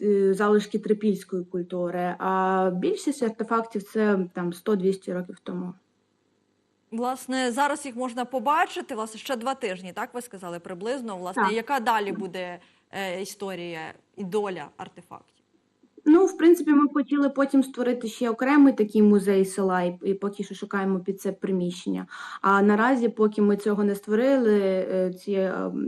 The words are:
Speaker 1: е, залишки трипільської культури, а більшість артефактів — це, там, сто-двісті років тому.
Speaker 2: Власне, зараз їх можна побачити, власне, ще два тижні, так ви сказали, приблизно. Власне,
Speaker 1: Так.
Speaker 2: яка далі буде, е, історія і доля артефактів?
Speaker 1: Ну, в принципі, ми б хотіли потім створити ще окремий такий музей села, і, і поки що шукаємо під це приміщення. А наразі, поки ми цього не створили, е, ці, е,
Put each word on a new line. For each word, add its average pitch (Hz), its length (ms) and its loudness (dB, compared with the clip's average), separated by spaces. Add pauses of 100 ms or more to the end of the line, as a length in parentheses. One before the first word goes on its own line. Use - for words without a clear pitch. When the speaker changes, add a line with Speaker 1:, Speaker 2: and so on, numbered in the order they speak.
Speaker 1:
е, 196 320 4
залишки 208 460 2
трипільської 202 640 0
культури, 180 760 -4
а 190 560 0
більшість 285 480 -2
артефактів — 220 600 -4 (100)
це, 202 400 0
там, 175 200 -4
сто-двісті 190 600 -2
років 180 300 -8
тому. 180 300 -10 (1160)
Speaker 2:
Власне, 254 600 -4
зараз 294 340 -2
їх 240 100 -12
можна 247 300 -6
побачити, 285 680 -2
власне, 220 240 -8
ще 269 160 -6
два 247 200 -4
тижні, 185 380 -8
так 233 200 -10
ви 247 80 -10
сказали, 180 380 -12
приблизно. 202 580 -8
Власне, 180 260 -4
Speaker 1:
Так. 202 100 2
Speaker 2:
яка 226 260 -2
далі 214 320 0
буде, 180 480 -8 (320)
е, 190 300 -8
історія 175 720 -10 (220)
і 202 80 -10
доля 185 440 -4 (100)
артефактів? - 640 -20 (640)
Speaker 1:
Ну, 339 200 8
в - 120 -2
принципі, 330 340 6
ми 285 160 6
б 285 60 -8
хотіли 285 360 0
потім 277 340 2
створити 247 440 -4
ще 233 220 -4
окремий 269 440 6
такий 214 280 2
музей 196 440 6
села, 190 360 0
і, 180 220 -2
і 196 100 0
поки 202 300 -6
що 185 120 -12
шукаємо 190 440 -4
під 190 220 -6
це 196 100 -4
приміщення. 180 760 -4 (340)
А 196 200 4
наразі, 226 480 4
поки 214 320 2
ми 202 160 4
цього 208 260 0
не 202 120 0
створили, 220 680 2
е, 185 520 0
ці, 190 180 -8
е, 190 400 -2 (160)